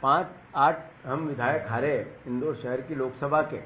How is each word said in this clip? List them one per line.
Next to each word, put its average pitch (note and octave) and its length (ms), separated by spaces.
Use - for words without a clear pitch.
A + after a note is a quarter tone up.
पाँच D#3 240
आठ D3+ 260
हम C#3+ 160
विधायक C#3 480
हारे B2+ 260
इंदौर B2+ 300
शहर B2+ 240
की D3+ 140
लोकसभा C#3 500
के A#2 220